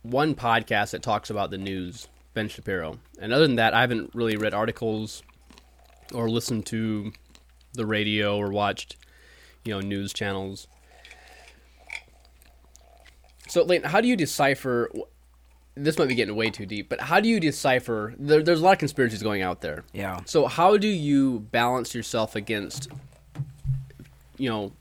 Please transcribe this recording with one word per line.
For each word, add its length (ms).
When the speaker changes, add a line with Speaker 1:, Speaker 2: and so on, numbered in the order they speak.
Speaker 1:
one 320
podcast 560
that 100
talks 280
about 220
the 60
news, 500
Ben 140
Shapiro. 500
And 140
other 140
than 100
that, 160
I 80
haven't 320
really 240
read 160
articles 680
or 160
listened 380
to 440
the 120
radio 520
or 120
watched, 460
you 80
know, 80
news 320
channels. 540
So, 140
Layton, 260
how 120
do 60
you 80
decipher, 720
w-, 180
this 220
might 120
be 60
getting 200
way 140
too 160
deep, 240
but 100
how 200
do 100
you 100
decipher, 800
there, 260
there's 160
a 40
lot 100
of 60
conspiracies 440
going 180
out 200
there. 220
Speaker 2:
Yeah. 320
Speaker 1:
So 220
how 300
do 100
you 520
balance 440
yourself 400
against, 540
you 120
know 320